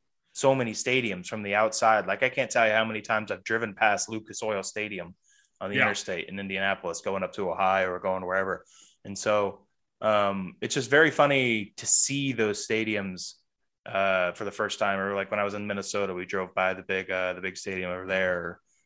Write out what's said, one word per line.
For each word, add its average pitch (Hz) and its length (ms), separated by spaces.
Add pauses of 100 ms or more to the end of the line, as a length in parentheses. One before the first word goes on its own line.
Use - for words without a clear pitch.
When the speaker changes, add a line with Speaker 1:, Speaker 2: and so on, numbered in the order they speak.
(320)
Speaker 1:
so 135 220
many 120 180
stadiums 113 560
from 110 140
the 101 120
outside. 110 520
Like, 98 160
I 131 60
can't 127 220
tell 117 160
you 107 60
how 110 120
many 110 160
times 107 300
I've 92 140
driven 113 300
past 104 340
Lucas 110 340
Oil 107 200
Stadium 95 520 (460)
on 95 100
the 104 60
Speaker 2:
Yeah. 131 60
Speaker 1:
interstate 98 460
in 98 120
Indianapolis, 95 640
going 98 200
up 90 120
to 95 160
Ohio 92 400
or 90 100
going 92 260
wherever. 95 380 (400)
And 101 140
so, 104 480 (340)
um, 101 600
it's 117 140
just 120 160
very 151 200
funny 127 640
to - 100
see 139 460
those 110 340
stadiums, 107 680 (520)
uh, 95 460
for 107 120
the 98 80
first 104 260
time. 98 200
Or, 98 160
like, 98 160
when 104 100
I 101 40
was 101 100
in 104 120
Minnesota, 98 480
we 90 120
drove 92 280
by 92 200
the 92 80
big, 95 280
uh, 92 220
the 90 80
big 92 160
stadium 92 340
over 92 160
there. 90 540 (260)